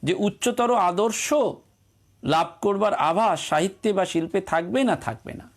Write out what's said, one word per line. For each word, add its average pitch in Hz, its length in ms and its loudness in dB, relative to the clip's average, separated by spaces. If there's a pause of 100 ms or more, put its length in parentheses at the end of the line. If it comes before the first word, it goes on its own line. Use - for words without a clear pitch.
যে 147 120 0
উচ্চতর 240 600 0
আদর্শ 208 600 0 (880)
লাভ 156 240 2 (140)
করবার 202 340 0
আভাস 170 540 0
সাহিত্যে 190 440 0
বা 190 120 2
শিল্পে 170 360 -2
থাকবে 190 440 -2
না 202 120 2
থাকবে - 380 -10
না - 220 -16